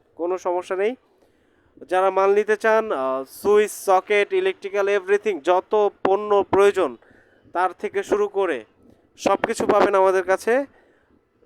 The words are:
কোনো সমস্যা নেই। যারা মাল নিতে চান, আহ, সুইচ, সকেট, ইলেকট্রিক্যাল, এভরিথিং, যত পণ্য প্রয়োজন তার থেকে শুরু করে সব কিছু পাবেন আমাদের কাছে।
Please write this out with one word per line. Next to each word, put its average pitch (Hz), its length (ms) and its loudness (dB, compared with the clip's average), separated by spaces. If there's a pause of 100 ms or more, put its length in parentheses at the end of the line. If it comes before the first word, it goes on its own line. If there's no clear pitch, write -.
(140)
কোনো 175 240 -6
সমস্যা 180 380 -6
নেই। 214 200 -4 (800)
যারা 185 340 -2
মাল 190 240 2
নিতে 208 220 0
চান, 220 360 0
আহ, 131 320 -4
সুইচ, 208 460 0
সকেট, 196 600 0
ইলেকট্রিক্যাল, 190 560 -2
এভরিথিং, 202 520 -2
যত 190 500 0 (160)
পণ্য 202 360 2
প্রয়োজন 185 540 0 (560)
তার 180 200 -2
থেকে 196 300 -8
শুরু 202 260 -2
করে 170 360 -4 (520)
সব 285 200 0 (100)
কিছু 226 200 -4
পাবেন 196 280 2
আমাদের 190 300 4
কাছে। 226 420 0 (800)